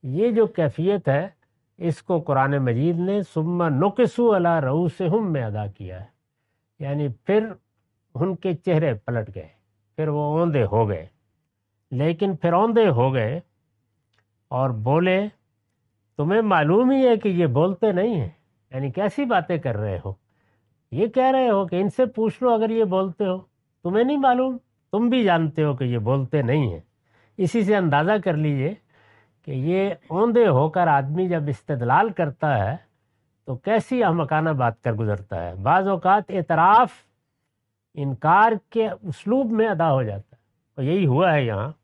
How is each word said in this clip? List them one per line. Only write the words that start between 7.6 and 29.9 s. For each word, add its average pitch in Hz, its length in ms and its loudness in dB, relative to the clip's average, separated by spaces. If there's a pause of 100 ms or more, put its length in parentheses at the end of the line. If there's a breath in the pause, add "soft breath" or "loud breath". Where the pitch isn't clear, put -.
उनके 175 400 -2
चेहरे 156 420 0
पलट 113 340 -6
गए, 80 200 -16 (480)
फिर 151 100 -2
वो 147 140 -2 (120)
औंधे 160 300 0
हो 107 220 2
गए। 87 220 -6 (840)
लेकिन 165 440 -2
फिर 170 180 0
औंधे 220 340 4
हो 131 220 2
गए 131 320 -2 (1080)
और 131 220 -2
बोले, 160 480 0 (1000)
"तुम्हें 175 240 2
मालूम 190 480 4
ही 269 120 2
है 240 140 4
कि 208 140 -2
ये 175 180 2
बोलते 180 440 0
नहीं 208 220 0
हैं।" 113 220 -6 (360)
यानी 135 180 -6
कैसी 202 360 -4
बातें 180 340 -2
कर 123 160 -4
रहे 101 220 -4
हो, 95 180 -10 (760)
ये 185 180 -2
कह 262 200 2
रहे 262 180 2
हो 196 180 2
कि 180 140 -4
इनसे 226 280 0
पूछ 220 340 -4
लो 247 80 2
अगर 220 200 0
ये 226 160 2
बोलते 190 380 -2
हो, 185 120 -2 (480)
तुम्हें 202 200 0
नहीं 285 140 0
मालूम, 254 400 0 (340)
तुम 226 180 0
भी 247 140 2
जानते 165 380 2
हो 147 120 0
कि 131 100 -4
ये 120 160 -2
बोलते 135 420 -2
नहीं 123 300 0
हैं। 80 100 -12 (560)
इसी 208 260 0
से 208 100 2
अंदाज़ा 175 440 2
कर 170 180 -2
लीजिए 151 400 -2 (720 soft breath)
कि 147 60 -10 (120)
ये 185 340 -2 (140)